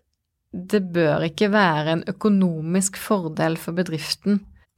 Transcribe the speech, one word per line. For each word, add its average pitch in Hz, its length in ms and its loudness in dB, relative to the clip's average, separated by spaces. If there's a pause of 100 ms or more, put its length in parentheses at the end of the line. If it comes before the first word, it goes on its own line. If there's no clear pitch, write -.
(540)
det 185 280 -2 (120)
bør 156 340 2
ikke 196 240 0
være 160 400 2
en 170 160 0
økonomisk 190 920 0
fordel 160 640 -2
for 170 140 -8
bedriften 175 640 -2 (380)